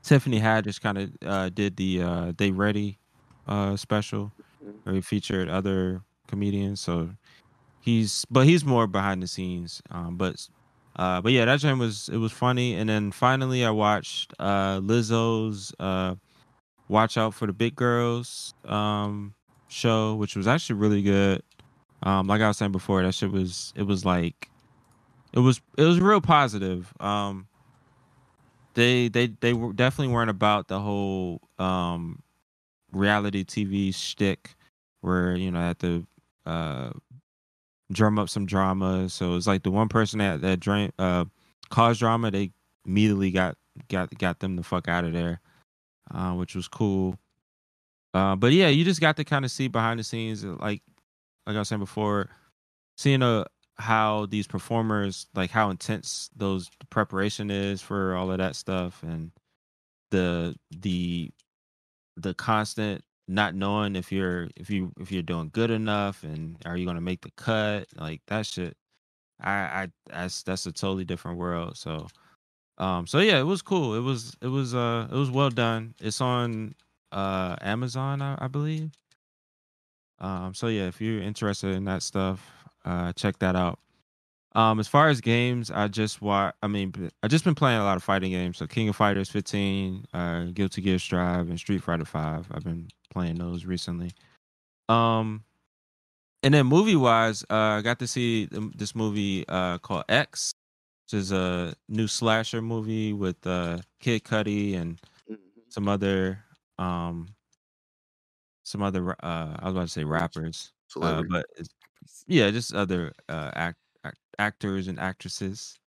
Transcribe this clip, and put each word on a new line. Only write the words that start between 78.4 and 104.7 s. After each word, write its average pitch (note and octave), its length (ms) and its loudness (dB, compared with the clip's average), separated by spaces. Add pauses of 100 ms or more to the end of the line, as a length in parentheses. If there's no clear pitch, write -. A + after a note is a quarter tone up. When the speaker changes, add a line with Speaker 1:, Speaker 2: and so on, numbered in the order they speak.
Speaker 1:
I - 20 -4
believe. D3+ 440 -4 (1300)
Um, F#2 340 -6
so A#2 140 -4
yeah, G#2 200 0
if F2+ 140 -8
you're A2 200 -2
interested G2 540 -2
in F#2+ 100 -4
that F#2+ 180 -2
stuff, F#2+ 380 -2 (440)
uh, F2 280 -4
check - 260 -2
that F#2 160 2
out. F2+ 240 0 (720)
Um, A2 260 4
as G#2+ 80 -2
far D3+ 220 6
as C3+ 100 2
games, A#2+ 500 0
I G#2 200 0
just G#2+ 320 -4
wa-, G2 320 2 (100)
I G#2+ 40 -2
mean, G2 240 -2
b-, F2+ 180 -8 (120)
I G#2+ 60 -2
just D#3+ 160 4
been E3 120 4
playing B2 240 4
a G#2 40 2
lot G2 140 2
of F#2+ 60 -6
fighting F#2+ 280 0
games. F2+ 260 -2
So - 100 -6
King A2+ 200 0
of G2+ 80 0
Fighters G2 340 2
fifteen, G2 840 -2
uh, F2 400 -2
Guilty F#2+ 280 -2
Gear F#2 180 2
Strive, F2+ 500 0
and E2+ 100 -6
Street G2 240 -2
Fighter E2 220 -2
Five. D#2 480 -6
I've D#2 100 -8
been E2+ 240 -6 (220)
playing F2 260 -4
those F2 300 -6
recently. F2 460 -6 (760)
Um, A2+ 560 2 (960)
and C#3 120 6
then C#3 140 8
movie-wise, B2 800 6
uh, G#2 40 0
I G#2+ 280 4
got A#2 180 -2
to B2 80 -4
see A#2 400 0
th-, G#2+ 280 -6
this - 200 -6
movie, G#2 540 0
uh, F2+ 300 -2
called - 280 -6
X, - 460 0 (520)
which G#2+ 140 -4
is F#2+ 140 -2
a F2+ 420 -2 (140)
new G#2+ 180 -2
slasher A2+ 540 0
movie A2 500 -4
with, G2 340 -4
uh, F2 340 -2 (200)
Kid A#2 240 0
Cudi G#2 560 0